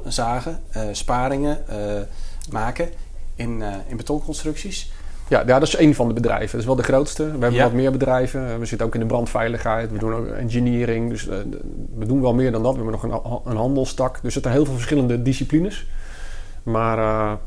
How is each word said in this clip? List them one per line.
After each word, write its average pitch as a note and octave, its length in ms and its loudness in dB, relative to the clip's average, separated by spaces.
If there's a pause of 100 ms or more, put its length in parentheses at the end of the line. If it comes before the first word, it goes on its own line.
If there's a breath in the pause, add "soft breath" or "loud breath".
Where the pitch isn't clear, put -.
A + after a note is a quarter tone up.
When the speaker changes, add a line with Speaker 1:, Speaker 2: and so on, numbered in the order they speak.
Speaker 1:
zagen, B2 520 -2 (100)
eh, A2+ 120 -2 (100)
sparingen, C3+ 760 0
eh, G#2+ 100 -4 (760 loud breath)
maken A2+ 380 -2 (460 loud breath)
in, A#2 260 -4
eh, G#2 120 -2 (140)
in A2+ 100 -6
betonconstructies. D3+ 920 -4 (360 loud breath)
Speaker 2:
Ja, B2+ 120 4
ja, B2+ 200 6
dat D#3 80 4
is - 80 0
één D3+ 200 8
van A#2+ 120 2
de A2+ 60 0
bedrijven. A2 380 0
Dat A#2+ 80 -2
is A2 60 -2
wel B2+ 100 4
de B2 80 2
grootste. C3+ 400 2
We D#3 60 -2
hebben A#2+ 240 2
Speaker 1:
Ja. B2 100 6
Speaker 2:
wat A#2 100 4
meer C3 180 4
bedrijven. B2+ 580 0
Eh, A#2 80 -4
we A#2 80 -4
zitten A2+ 220 -2
ook G#2+ 60 -2
in A#2+ 60 0
de A2+ 60 0
brandveiligheid. A#2 840 0
We A2 40 -6
Speaker 1:
Ja. G#2 60 -2
Speaker 2:
doen A2+ 140 0
ook A#2 140 -2
engineering. A#2 840 0
Dus, A2 180 -4
eh, G2+ 100 -4 (580)
we A2 100 -4
doen C3 160 2
wel B2 120 4
meer B2+ 180 4
dan A#2+ 120 0
dat. C3 120 2
We B2 60 -4
hebben G#2+ 180 -2 (120)
nog A2 120 -2 (220)
een, B2+ 60 -4
een A2 60 0
handelstak. C3 640 0
Dus A#2 140 -2
er C3+ 60 -2
zijn A#2+ 120 0
heel D3 120 6
veel C3+ 80 -2
verschillende B2 480 2
disciplines. C#3 680 0 (760 loud breath)
Maar, A2+ 340 2
eh, A2 340 2 (160)